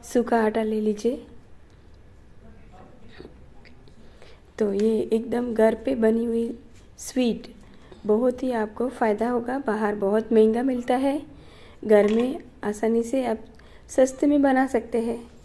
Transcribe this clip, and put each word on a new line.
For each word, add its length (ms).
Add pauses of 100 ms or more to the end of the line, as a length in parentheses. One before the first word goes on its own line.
(120)
सूखा 320
आटा 180
ले 180
लीजिए। 460 (3250)
तो 140
ये 400
एकदम 420
घर 200
पे 200
बनी 300
हुई 340 (400)
स्वीट, 560 (520)
बहुत 360
ही 100
आपको 360
फ़ायदा 420
होगा। 280
बाहर 360
बहुत 380
महंगा 300
मिलता 340
है, 260 (640)
घर 280
में 280 (240)
आसानी 380
से 240
आप 180 (440)
सस्ते 380
में 160
बना 240
सकते 320
हैं। 320 (140)